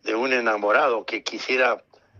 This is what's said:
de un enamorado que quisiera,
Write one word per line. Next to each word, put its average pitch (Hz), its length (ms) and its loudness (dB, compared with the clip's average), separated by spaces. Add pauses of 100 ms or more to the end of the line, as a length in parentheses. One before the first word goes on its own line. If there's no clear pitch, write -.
de 107 100 -4
un 127 200 0
enamorado 110 720 2
que - 180 -8
quisiera, 127 580 -2 (380)